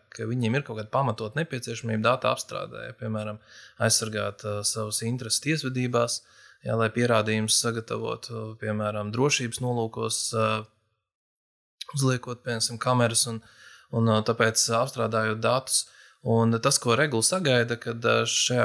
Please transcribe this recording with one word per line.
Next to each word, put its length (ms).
ka 160
viņiem 300
ir 80
kaut 140
kāda 120
pamatot 460
nepieciešamība 640
datu 260
apstrādē, 580
ja, 100
piemēram, 420
aizsargāt, 600
ā, 240
savas 360
intereses 400
tiesvedībās, 760
ja, 160
lai 120
pierādījumus 680
sagatavotu, 840
piemēram, 540
drošības 500
nolūkos, 560
ā, 120
uzliekot, 500
piemēram, 380
kameras 480
un, 120
un, 200
ā, 120
tāpēc, 440
apstrādājot 640
datus. 400
Un 320
tas, 240
ko 160
regula 240
sagaida, 560
kad, 240
ā, 240
šajā 400